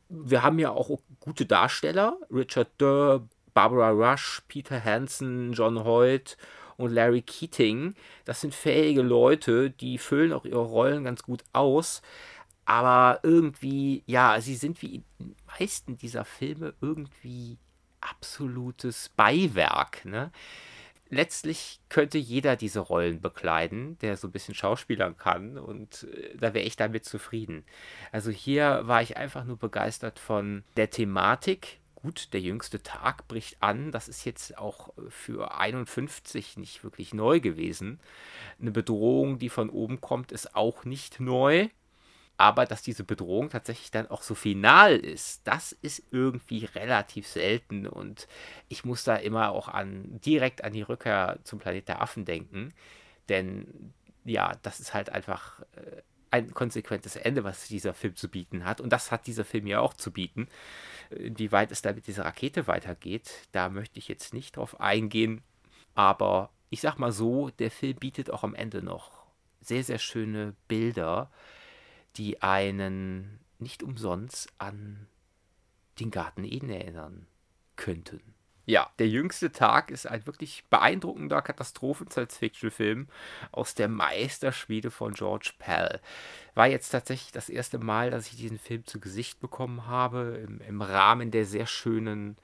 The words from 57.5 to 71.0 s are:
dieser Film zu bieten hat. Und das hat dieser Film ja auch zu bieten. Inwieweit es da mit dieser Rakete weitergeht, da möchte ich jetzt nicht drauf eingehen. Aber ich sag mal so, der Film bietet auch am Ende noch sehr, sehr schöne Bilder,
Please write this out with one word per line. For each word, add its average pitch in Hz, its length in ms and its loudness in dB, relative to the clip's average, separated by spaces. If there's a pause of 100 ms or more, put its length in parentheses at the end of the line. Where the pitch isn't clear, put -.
dieser 98 260 -6
Film 98 220 -6
zu - 140 -10
bieten 87 340 -10
hat. 95 160 -6
Und 123 140 -2
das - 180 0
hat - 160 -4
dieser 113 160 -4
Film 104 240 -4
ja 104 140 2
auch 127 120 0
zu - 200 -10
bieten. 92 340 -6 (640)
Inwieweit 107 640 -2
es - 80 -6
da 104 100 -2
mit 107 160 -12
dieser 98 160 -8
Rakete 131 440 -4
weitergeht, 90 840 -6
da 92 160 0
möchte 98 320 -10
ich - 80 -14
jetzt - 260 -12
nicht 127 220 -14
drauf - 240 -10
eingehen. 110 640 0 (520)
Aber 98 580 4 (180)
ich - 100 -8
sag 151 200 -2
mal 123 120 0
so, 120 380 0
der 113 200 -4
Film 135 280 -6
bietet - 340 -8
auch - 140 -6
am 107 100 -6
Ende 101 260 -8
noch - 440 -12 (340)
sehr, 127 240 -4
sehr 120 160 -6
schöne 107 560 -6 (140)
Bilder, 110 600 -2 (880)